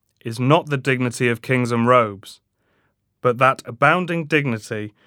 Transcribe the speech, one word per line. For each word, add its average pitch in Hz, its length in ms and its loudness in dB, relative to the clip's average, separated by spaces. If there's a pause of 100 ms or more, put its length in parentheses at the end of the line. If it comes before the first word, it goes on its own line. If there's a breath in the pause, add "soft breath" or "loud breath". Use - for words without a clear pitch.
(240)
is 117 160 -10
not 151 300 2
the 143 80 -2
dignity 127 500 -2
of 117 140 -4
kings 123 280 -2
and 117 160 0
robes, 110 540 0 (800)
but 123 180 0
that 131 280 2
abounding 165 580 0
dignity 117 680 -4 (120)